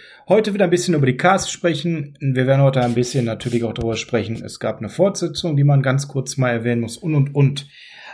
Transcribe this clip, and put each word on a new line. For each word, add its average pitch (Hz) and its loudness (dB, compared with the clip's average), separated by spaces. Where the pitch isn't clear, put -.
heute 214 2
wieder 202 0
ein 170 2
bisschen 175 2
über 139 2
die 127 2
Cast 190 2
sprechen. 165 -4
Wir 131 0
werden 135 4
heute 131 4
ein 120 0
bisschen 123 0
natürlich 113 -2
auch 113 -4
darüber 113 -2
sprechen, 113 -4
es - -14
gab 110 -4
eine 107 -10
Fortsetzung, 170 -2
die 143 4
man 143 4
ganz 135 0
kurz - -6
mal 127 0
erwähnen 117 -2
muss 117 -8
und, 156 -4
und, 143 0
und. 143 2